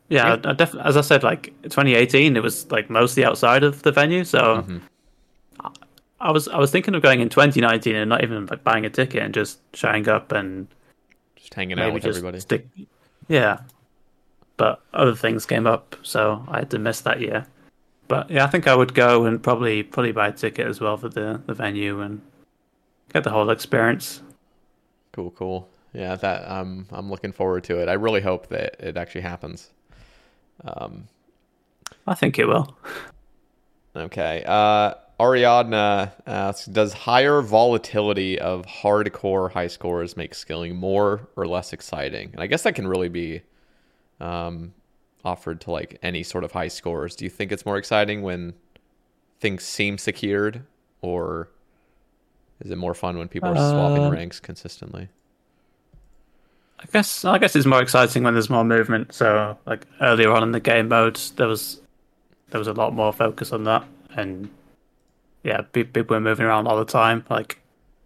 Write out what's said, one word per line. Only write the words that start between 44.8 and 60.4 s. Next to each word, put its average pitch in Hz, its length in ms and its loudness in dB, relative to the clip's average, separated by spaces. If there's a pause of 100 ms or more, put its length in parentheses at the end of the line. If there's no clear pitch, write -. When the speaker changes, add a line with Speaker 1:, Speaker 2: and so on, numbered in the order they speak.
Speaker 2:
offered 85 380 -8
to, 85 100 -12
like, - 320 -10
any 87 200 -6
sort 90 200 -8
of 78 80 -10
high 87 160 -6
scores. 85 480 -8
Do - 80 -14
you 90 60 -8
think 98 240 -10
it's - 120 -10
more 101 120 -4
exciting 104 460 -2
when 87 300 -8 (840)
things 98 240 -4
seem 101 340 -4
secured, 104 640 -4 (400)
or 85 480 -6 (1080)
is 98 100 -16
it 90 80 -10
more 90 160 -6
fun 90 240 -8
when 85 120 -10
people 180 200 -6
are - 60 -2
swapping 143 480 2
Speaker 1:
Um, 143 80 2
Speaker 2:
ranks 170 300 -8
consistently? - 680 -16 (1700)
Speaker 1:
I - 120 -20
guess, - 320 0
I 185 140 4
guess 196 180 2
it's 139 100 4
more 131 160 6
exciting 127 420 4
when 120 100 2
there's 113 160 0
more 117 160 2
movement. 113 480 2
So, 107 520 0
like, 113 220 -8 (140)
earlier 113 300 6
on 113 120 4